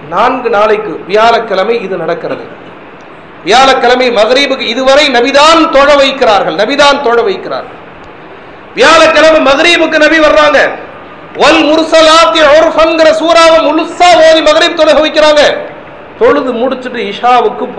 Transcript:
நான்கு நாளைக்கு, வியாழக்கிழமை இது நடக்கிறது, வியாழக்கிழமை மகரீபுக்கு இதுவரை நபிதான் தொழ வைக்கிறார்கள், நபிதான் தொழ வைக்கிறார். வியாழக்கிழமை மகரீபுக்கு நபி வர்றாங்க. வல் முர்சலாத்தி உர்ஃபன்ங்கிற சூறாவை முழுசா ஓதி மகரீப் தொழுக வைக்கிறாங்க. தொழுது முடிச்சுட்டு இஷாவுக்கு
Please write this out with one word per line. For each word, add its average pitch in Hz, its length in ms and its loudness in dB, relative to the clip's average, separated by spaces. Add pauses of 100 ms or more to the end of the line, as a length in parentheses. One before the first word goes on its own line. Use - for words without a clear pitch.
நான்கு 226 400 -4
நாளைக்கு, 208 580 -2
வியாழக்கிழமை 214 760 -2
இது 185 160 -8
நடக்கிறது, 160 460 -8 (1000)
வியாழக்கிழமை 254 680 0
மகரீபுக்கு 254 480 -2
இதுவரை 269 480 0
நபிதான் 285 640 2
தொழ 277 260 2
வைக்கிறார்கள், 233 600 0
நபிதான் 277 460 0
தொழ 233 200 0
வைக்கிறார். 165 420 -8 (1120)
வியாழக்கிழமை 311 760 2
மகரீபுக்கு 320 440 0
நபி 302 220 2
வர்றாங்க. 294 500 2 (680)
வல் 294 300 2
முர்சலாத்தி 320 760 2 (180)
உர்ஃபன்ங்கிற 320 520 2
சூறாவை 330 480 2
முழுசா 330 560 0
ஓதி 320 360 4
மகரீப் 330 280 -2
தொழுக 302 220 2
வைக்கிறாங்க. 302 560 0 (600)
தொழுது 262 340 0
முடிச்சுட்டு 247 600 -6
இஷாவுக்கு 240 540 -2 (120)